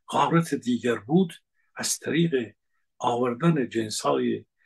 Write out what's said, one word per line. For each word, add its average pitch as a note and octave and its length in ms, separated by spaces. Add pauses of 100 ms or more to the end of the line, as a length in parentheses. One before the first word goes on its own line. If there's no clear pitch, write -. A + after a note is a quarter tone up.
غارت D3 480
دیگر A#2 400
بود، D#3 380 (420)
از - 240
طریق C3 560 (420)
آوردن B2 720
جنس‌های A#2 760 (200)